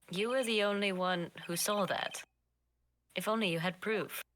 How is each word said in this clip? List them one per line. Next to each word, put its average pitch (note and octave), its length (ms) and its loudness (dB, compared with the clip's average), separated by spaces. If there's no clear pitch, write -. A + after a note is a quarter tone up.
You G3 200 0
were C4 140 2
the A3 200 4
only G3+ 300 2
one F3+ 380 0
who E3+ 100 -2
saw G#3 280 2
that. - 380 -4
If F#3 120 -2
only G#3+ 220 2
you E3 100 2
had F3 220 -2
proof. - 400 -2